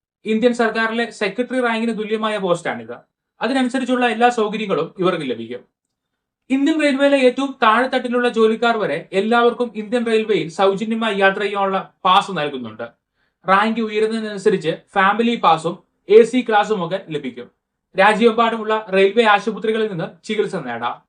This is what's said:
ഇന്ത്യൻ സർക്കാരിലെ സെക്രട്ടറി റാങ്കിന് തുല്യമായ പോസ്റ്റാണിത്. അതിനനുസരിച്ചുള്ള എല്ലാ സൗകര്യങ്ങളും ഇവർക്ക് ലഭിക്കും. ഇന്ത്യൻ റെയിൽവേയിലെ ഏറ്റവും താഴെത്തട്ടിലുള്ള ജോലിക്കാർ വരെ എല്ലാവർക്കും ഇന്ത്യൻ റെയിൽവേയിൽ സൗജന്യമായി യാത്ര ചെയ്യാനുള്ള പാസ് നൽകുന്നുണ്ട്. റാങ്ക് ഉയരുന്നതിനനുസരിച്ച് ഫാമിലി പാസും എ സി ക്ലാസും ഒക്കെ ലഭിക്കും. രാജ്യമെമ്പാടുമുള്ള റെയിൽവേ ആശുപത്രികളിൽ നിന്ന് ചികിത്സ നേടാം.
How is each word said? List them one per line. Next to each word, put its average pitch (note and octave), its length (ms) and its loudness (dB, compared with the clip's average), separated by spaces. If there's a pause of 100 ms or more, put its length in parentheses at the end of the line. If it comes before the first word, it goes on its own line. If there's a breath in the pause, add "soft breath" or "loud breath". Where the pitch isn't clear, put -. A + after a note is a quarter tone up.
(260)
ഇന്ത്യൻ A3 280 2
സർക്കാരിലെ A3+ 580 -2
സെക്രട്ടറി A#3+ 480 -6
റാങ്കിന് A3+ 400 -2
തുല്യമായ G#3+ 380 -4
പോസ്റ്റാണിത്. B2+ 600 -6 (440)
അതിനനുസരിച്ചുള്ള B3 680 -2
എല്ലാ A#3 220 2
സൗകര്യങ്ങളും G3+ 680 -4
ഇവർക്ക് E3+ 320 -2
ലഭിക്കും. A#2 440 -12 (760)
ഇന്ത്യൻ D4 320 2
റെയിൽവേയിലെ C#4 360 2
ഏറ്റവും C4 460 0
താഴെത്തട്ടിലുള്ള A#3+ 680 0
ജോലിക്കാർ A3+ 480 2
വരെ D#3+ 360 -4
എല്ലാവർക്കും A#3 640 2
ഇന്ത്യൻ A3 300 -4
റെയിൽവേയിൽ G#3+ 440 0
സൗജന്യമായി G#3+ 680 0
യാത്ര G3 240 2
ചെയ്യാനുള്ള G3 520 -2 (120)
പാസ് G3 260 2
നൽകുന്നുണ്ട്. C3 520 -8 (680)
റാങ്ക് A3 320 2
ഉയരുന്നതിനനുസരിച്ച് G#3+ 880 -2 (220)
ഫാമിലി G#3+ 420 2
പാസും E3 400 2 (340)
എ A3 140 10
സി A#3+ 260 0
ക്ലാസും G#3 360 2
ഒക്കെ F3+ 140 -4 (100)
ലഭിക്കും. C3 380 -10 (520)
രാജ്യമെമ്പാടുമുള്ള A3 840 2 (100)
റെയിൽവേ G3 280 4
ആശുപത്രികളിൽ G#3+ 680 0
നിന്ന് F3+ 340 -10
ചികിത്സ G3+ 300 -4
നേടാം. A#2+ 540 -8